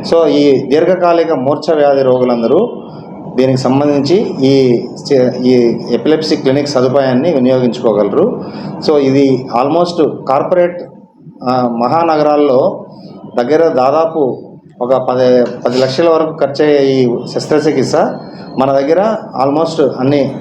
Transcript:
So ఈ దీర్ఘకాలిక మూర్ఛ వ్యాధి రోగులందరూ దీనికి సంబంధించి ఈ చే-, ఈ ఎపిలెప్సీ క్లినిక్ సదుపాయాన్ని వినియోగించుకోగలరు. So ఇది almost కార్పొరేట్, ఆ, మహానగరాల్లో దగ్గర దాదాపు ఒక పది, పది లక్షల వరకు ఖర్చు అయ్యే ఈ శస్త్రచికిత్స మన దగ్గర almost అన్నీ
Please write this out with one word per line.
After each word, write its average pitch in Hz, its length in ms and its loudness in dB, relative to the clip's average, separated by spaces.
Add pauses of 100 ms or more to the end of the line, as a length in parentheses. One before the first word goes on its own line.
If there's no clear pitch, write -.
(100)
So 165 160 4
ఈ 143 400 2
దీర్ఘకాలిక 170 640 2
మూర్ఛ 147 440 -2
వ్యాధి 143 260 2
రోగులందరూ 127 680 2 (680)
దీనికి 131 220 2
సంబంధించి 143 680 0 (160)
ఈ 131 420 2 (280)
చే-, 127 200 2 (120)
ఈ 120 340 2 (120)
ఎపిలెప్సీ 156 460 0
క్లినిక్ 131 320 0
సదుపాయాన్ని 131 640 0
వినియోగించుకోగలరు. 123 1120 0 (440)
So 151 100 2
ఇది 135 480 2 (160)
almost 156 680 -2
కార్పొరేట్, 175 540 0 (640)
ఆ, 127 240 0
మహానగరాల్లో 147 1160 0 (540)
దగ్గర 156 300 2
దాదాపు 147 760 0 (380)
ఒక 127 120 2
పది, 127 500 2 (200)
పది 123 140 0
లక్షల 131 300 2
వరకు 160 320 0
ఖర్చు 143 240 0
అయ్యే 143 220 4
ఈ 131 240 2 (240)
శస్త్రచికిత్స 147 600 0 (640)
మన 135 140 0
దగ్గర 170 440 0 (280)
almost 147 460 0 (100)
అన్నీ 135 400 0